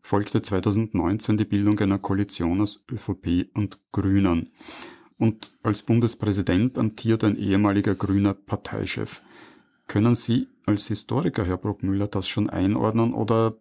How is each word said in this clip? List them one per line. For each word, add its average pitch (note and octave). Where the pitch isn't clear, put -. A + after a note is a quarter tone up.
folgte G#2
zweitausendneunzehn G#2
die G#2
Bildung G2+
einer G2
Koalition F#2+
aus -
Ö B2+
V G2+
P F2
und G2+
Grünen. G2
Und -
als G#2+
Bundespräsident G#2+
amtiert A2+
ein G#2
ehemaliger G2+
grüner G2
Parteichef. -
Können A2+
Sie -
als G#2
Historiker, A#2
Herr F2+
Bruckmüller, G2
das G2
schon -
einordnen A2
oder A2